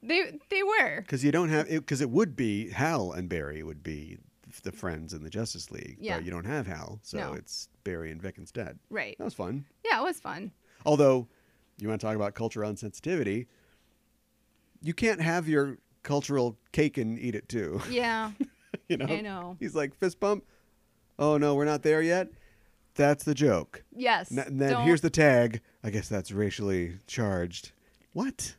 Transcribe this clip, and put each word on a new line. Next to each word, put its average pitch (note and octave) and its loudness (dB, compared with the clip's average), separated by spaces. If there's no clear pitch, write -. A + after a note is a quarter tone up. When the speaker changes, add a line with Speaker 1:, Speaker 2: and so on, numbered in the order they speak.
Speaker 1:
They, D4+ 0
they G4 0
were. F#4+ 0
Speaker 2:
'Cause C3 -4
you C#3+ 6
don't E3+ 2
have, D#3 2
it, D#3+ -2
'cause C3+ -2
it C#3 0
would D3+ 2
be, G#2 0
Hal A#2 0
and F2+ -6
Barry D#2 -4
would D2+ -12
be D#2+ -10
f-, - -20
the F#2 -8
friends D#2+ -8
in D#2+ -10
the D#2 -12
Justice G2+ -8
League, - -14
Speaker 1:
Yeah. G3+ -6
Speaker 2:
but E2 -8
you F2 -8
don't F2 -8
have C3+ -6
Hal, F2 -10
so - -10
Speaker 1:
No. - -8
Speaker 2:
it's - -12
Barry E2 -6
and D#2+ -12
Vic F#2 -10
instead. F2 -12
Speaker 1:
Right. C3+ -8
Speaker 2:
That - -10
was - -8
fun. A#2+ -6
Speaker 1:
Yeah, C4 2
it C4 -2
was F4+ -4
fun. F3+ -10
Speaker 2:
Although, C#3 6
you G#2 -6
wanna A2 -2
talk A2 -2
about G2+ 0
cultural G#2+ -4
insensitivity, A#2 -2
you E3 -4
can't A3 2
have E3 0
your C#3 2
cultural C#3 0
cake D#3 2
and A2+ -2
eat B2 -4
it - -8
too. G2 -2
<laughs> - -10
Speaker 1:
Yeah. A3+ -2
Speaker 2:
You F3 0
know? C3+ -4
Speaker 1:
I D#3+ -2
know. F#3 -10
Speaker 2:
He's - -8
like, C#3+ -2
"Fist - -2
bump? G3+ 0
Oh, D3+ 4
no, D3 4
we're C#3 2
not D3 0
there D#3 4
yet?" F3 2
That's C#3+ 4
the D3+ 2
joke. A#2+ 2
Speaker 1:
Yes. A3+ 2
Speaker 2:
N-, B2 -2
and C3+ -4
then C#3 4
Speaker 1:
Don't B2+ 2
Speaker 2:
here's E3+ 8
the E3 2
tag. A#2+ 6
I A2 -2
guess G2+ -2
that's G2 -4
racially G2 -2
charged. F#2 -4
What? - -6